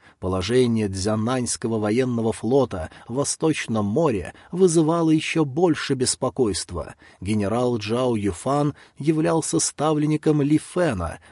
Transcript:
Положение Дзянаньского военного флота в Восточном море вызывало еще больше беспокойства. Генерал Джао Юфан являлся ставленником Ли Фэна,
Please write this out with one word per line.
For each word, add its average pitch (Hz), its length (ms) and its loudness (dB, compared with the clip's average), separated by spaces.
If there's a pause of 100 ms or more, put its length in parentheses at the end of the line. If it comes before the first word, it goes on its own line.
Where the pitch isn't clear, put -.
(240)
Положение 110 640 2
Дзянаньского 110 920 -2
военного 113 520 0
флота 113 580 0 (200)
в 117 60 -8
Восточном 135 680 -2
море 107 500 0 (200)
вызывало 165 560 4
еще 156 340 2
больше 147 520 0
беспокойства. 117 1000 -2 (240)
Генерал 110 580 0
Джао 117 380 0
Юфан 131 580 0 (240)
являлся 160 640 0
ставленником 151 800 0
Ли 147 180 4
Фэна, 107 600 -4 (120)